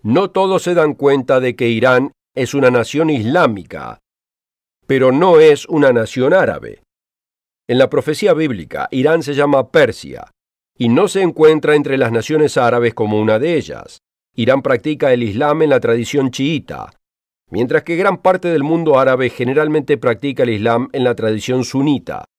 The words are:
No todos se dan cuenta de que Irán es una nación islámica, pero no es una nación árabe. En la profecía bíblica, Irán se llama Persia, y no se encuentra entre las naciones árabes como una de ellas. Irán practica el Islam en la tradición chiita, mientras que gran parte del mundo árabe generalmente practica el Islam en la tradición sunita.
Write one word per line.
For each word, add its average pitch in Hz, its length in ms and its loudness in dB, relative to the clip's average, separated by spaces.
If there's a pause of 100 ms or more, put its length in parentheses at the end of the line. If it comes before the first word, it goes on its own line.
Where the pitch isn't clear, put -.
No 170 300 0
todos 190 320 0
se 175 100 -2
dan 156 220 0
cuenta 139 440 0
de 127 160 -2
que 120 140 -2
Irán 127 420 2 (240)
es 131 200 -4
una 131 160 4
nación 143 400 0
islámica, 104 880 -2 (880)
pero 131 240 4
no 165 280 4
es 151 280 6
una 143 260 2
nación 123 400 0
árabe. 92 480 -2 (840)
En 123 100 0
la 131 120 2
profecía 156 440 0
bíblica, 107 560 -4
Irán 151 320 0
se 139 120 -8
llama 139 360 0
Persia, 95 600 -2 (460)
y 120 100 -2
no 165 220 2
se 190 120 -2
encuentra 156 540 2
entre 143 220 0
las 117 160 0
naciones 147 420 0
árabes 120 380 2
como 107 260 -2
una 107 180 0
de 156 200 -2
ellas. - 420 -10 (360)
Irán 131 260 0
practica 139 500 -2
el 120 100 2
Islam 147 420 -2
en 156 60 0
la 127 120 2
tradición 120 500 -2
chiita, 135 600 -8 (580)
mientras 127 320 -2
que 170 120 -6
gran 185 280 0
parte 185 240 0
del 156 160 0
mundo 156 340 0
árabe 131 320 2
generalmente 143 680 -2
practica 127 460 -4
el 120 60 0
Islam 117 440 -2
en 131 100 -4
la 120 100 0
tradición 117 500 -2
sunita. 135 600 -4 (140)